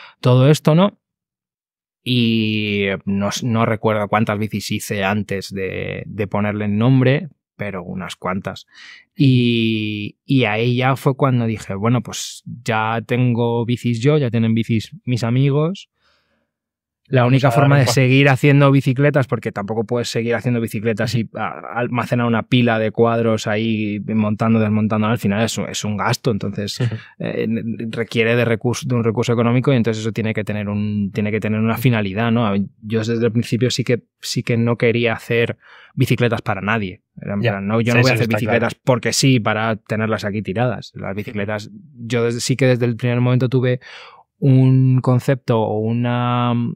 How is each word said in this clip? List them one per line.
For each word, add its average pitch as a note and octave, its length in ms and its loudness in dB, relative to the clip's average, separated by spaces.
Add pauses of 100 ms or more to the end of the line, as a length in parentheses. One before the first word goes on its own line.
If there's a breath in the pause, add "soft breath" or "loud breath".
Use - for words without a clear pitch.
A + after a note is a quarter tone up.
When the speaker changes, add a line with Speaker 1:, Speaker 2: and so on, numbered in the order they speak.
(200 loud breath)
Speaker 1:
Todo B2+ 280 6
esto, D#3 280 4
¿no? G3 240 2 (1040)
Y G#2+ 840 0 (180)
no, G2 260 -2 (140)
no A2+ 220 2
recuerdo G#2+ 420 -2
cuántas G#2+ 300 0
bicis G#2 340 -6
hice G#2+ 320 -6
antes G2 500 -4
de, F#2+ 520 -8
de G2+ 200 -6
ponerle G#2 380 -2
el G#2 120 -2
nombre, C3 520 2 (280)
pero F#2+ 280 -10
unas F#2 320 -10
cuantas. F#2 500 -8 (500 loud breath)
Y, A2+ 1080 0
y C3 200 2
ahí A2+ 320 0
ya B2+ 200 2
fue C#3 200 0
cuando B2+ 300 0
dije, G#2+ 280 -6
"Bueno, A2+ 280 0
pues - 400 -12 (220)
ya A2 420 -2
tengo A#2+ 580 0
bicis A#2 360 -2
yo, D3+ 180 2
ya B2+ 120 0
tienen A2+ 240 2
bicis A2+ 360 0 (140)
mis B2 180 -2
amigos". C#3 680 0 (1200)
La C3 140 4
Speaker 2:
Vamos B2 100 4
Speaker 1:
única C3+ 160 4
Speaker 2:
a - 20 4
dar - 80 2
Speaker 1:
forma C#3 160 4
Speaker 2:
un C#3+ 60 6
Speaker 1:
de B2+ 60 4
Speaker 2:
pa- - 60 0
Speaker 1:
seguir C3+ 380 4
haciendo C#3 400 6
bicicletas, C#3 560 2
porque A2+ 260 -6
tampoco G#2+ 320 -4
puedes A#2+ 240 -4
seguir A#2 260 -2
haciendo A#2+ 280 0
bicicletas A2 520 -2
y A#2 200 -2
a-, G#2 260 -8 (140)
almacenar A#2+ 520 -2
una A2+ 180 0
pila A#2+ 340 2
de A2 120 0
cuadros A2+ 580 0
ahí G#2+ 580 -2
montando, A2 540 2
desmontando, G#2+ 480 0
al A#2 100 0
final G2+ 260 0
es A2 140 -4
un, F#2 100 -6
es - 160 -8
un G#2 140 -4
gasto, A#2 320 -2
entonces, G2+ 500 -6
Speaker 2:
Ujú. A#2 140 -2 (240 loud breath)
Speaker 1:
eh, A#1 260 -6
n-, A2+ 460 -6
requiere A2+ 440 0
de A#2+ 120 2
recurso, A#2 420 -2
de B2+ 60 0
un A#2 100 0
recurso A#2 280 0
económico A#2+ 420 2
y - 20 2
entonces A2 240 0
eso A2 120 -4
tiene A2 200 -2
que G#2+ 120 -4
tener G#2 260 -6
un, G#2 420 -2
tiene G#2 200 -2
que A2 80 0
tener G#2+ 200 -2
una A2 160 0
finalidad, A2+ 560 0
¿no? A2+ 220 0 (260)
Yo A2 200 -4
desde A2+ 260 0
el A2+ 60 0
principio A#2 380 0
sí A#2+ 140 -4
que, A#2+ 200 -2 (160)
sí - 220 -6
que A#2+ 140 -2
no A#2 220 0
quería A#2 340 2
hacer A#2 460 -2 (360 loud breath)
bicicletas A#2+ 460 2
para G2 220 -4
nadie. G2+ 400 -4 (180)
Era - 140 -8
en G2+ 80 -2
Speaker 2:
Ya. A2+ 80 2
Speaker 1:
plan, G2 160 -4
"No, A2 160 0
yo A#2 100 0
Speaker 2:
Sí, A#2+ 60 4
Speaker 1:
no A#2+ 40 4
voy C3 60 4
Speaker 2:
sí, B2+ 40 2
Speaker 1:
a - 20 2
hacer A2+ 80 0
Speaker 2:
está A2+ 160 -2
claro. A2 140 -2
Speaker 1:
bicicletas A#2 240 0
porque A#2 360 0
sí, C3 280 2
para A2 360 -2
tenerlas A2 480 -4
aquí A2 160 -4
tiradas". G2+ 540 -4
Las G2 200 -10
bicicletas, G#2 560 -8 (280)
yo A#2 260 -2
desde, A#2+ 160 -2
sí B2+ 160 -2
que C3 120 2
desde A#2+ 180 2
el A#2 100 -2
primer B2 240 0
momento B2 300 2
tuve B2 300 0 (640 loud breath)
un C3 580 6
concepto B2+ 580 2
o G#2+ 180 0
una, A#2+ 760 0 (240)